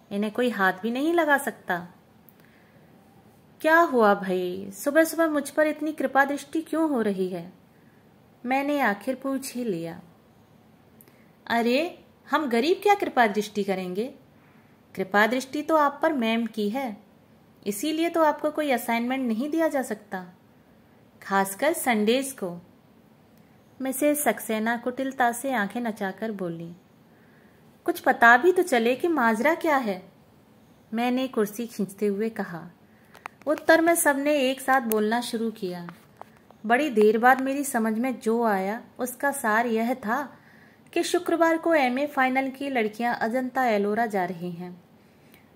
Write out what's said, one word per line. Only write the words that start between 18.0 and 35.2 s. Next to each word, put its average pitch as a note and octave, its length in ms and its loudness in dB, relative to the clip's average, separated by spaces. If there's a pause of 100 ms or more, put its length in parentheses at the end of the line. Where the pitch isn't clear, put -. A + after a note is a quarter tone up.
तो E4+ 140 2
आपको D4+ 280 2
कोई D4+ 200 -2
असाइनमेंट A#3+ 560 -2
नहीं A#3 220 -2
दिया D#4+ 180 0
जा C#4 140 0
सकता, G#3 440 -10 (960)
खासकर G3 520 0
संडेज B3 580 0
को।" F3 300 -10 (1200)
मिसेज D4 360 2
सक्सेना A3 600 -2
कुटिलता B3+ 540 -2
से C4+ 220 -6
आंखें G#3+ 280 -2
नचाकर G#3 500 -6
बोली, E3+ 420 -8 (1120)
"कुछ E4+ 140 -2
पता B3 380 8
भी F4 140 6
तो F4+ 120 2
चले A#3+ 320 2
कि F4 120 -4
माजरा C#4 480 2
क्या E4 220 2
है?" G3 340 -4 (840)
मैंने B3 340 0
कुर्सी A3 400 -4
खींचते G3 380 -6
हुए G#3 240 -2
कहा। F3 400 -10 (800)
उत्तर D#4+ 340 4
में E4+ 140 4
सबने D4 400 2
एक C4+ 260 0
साथ C4 200 2
बोलना A3 400 0